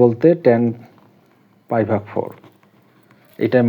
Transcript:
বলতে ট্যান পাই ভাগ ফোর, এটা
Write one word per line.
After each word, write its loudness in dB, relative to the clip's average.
বলতে 2
ট্যান 2
পাই -2
ভাগ -4
ফোর, -8
এটা 0